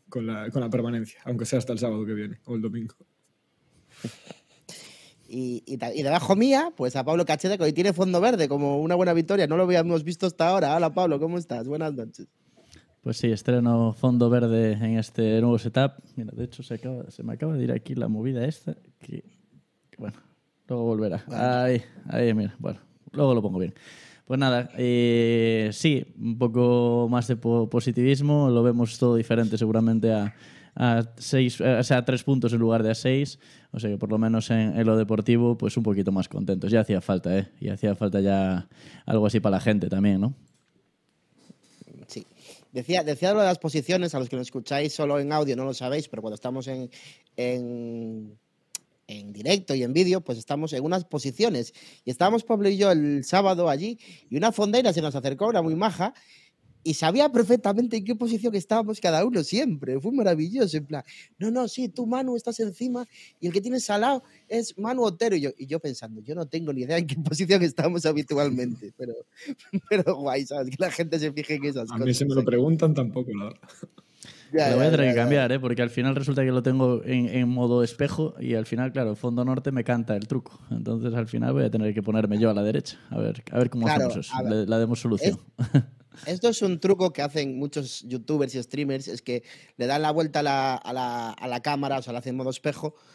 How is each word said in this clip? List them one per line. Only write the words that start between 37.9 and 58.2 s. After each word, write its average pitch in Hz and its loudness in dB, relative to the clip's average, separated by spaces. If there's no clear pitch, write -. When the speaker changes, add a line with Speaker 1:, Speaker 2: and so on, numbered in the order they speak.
Speaker 3:
falta 98 0
ya 95 0
algo 107 2
así 104 2
para 98 2
la 87 -2
gente 101 0
también, 98 2
¿no? 127 0
Speaker 2:
Sí. - -14
Decía, 160 0
decía 160 0
lo 214 4
de 202 4
las 175 2
posiciones, 160 -2
a 135 -4
los 127 -4
que 135 -4
nos 123 -4
escucháis 143 -4
solo 143 0
en 143 -2
audio 147 0
no 131 -4
lo 131 -4
sabéis, 139 -6
pero 110 -10
cuando 107 -8
estamos 127 -8
en... 131 -8
en, 117 -6
en 104 -16
directo 147 -2
y 131 -2
en 123 -2
vídeo, 180 2
pues 117 -6
estamos 151 -6
en 131 -4
unas 175 -2
posiciones. 139 -2
Y 127 -2
estábamos 214 2
Pablo 202 2
y 196 2
yo 196 4
el 147 2
sábado 185 2
allí, 185 -2
y 131 -4
una 214 2
fondeira 208 2
se 156 0
nos 143 -2
acercó, 139 -2
era 202 2
muy 165 0
maja, 190 0
y 160 0
sabía 233 4
perfectamente 233 2
en 190 -6
qué 226 -4
posición 226 -2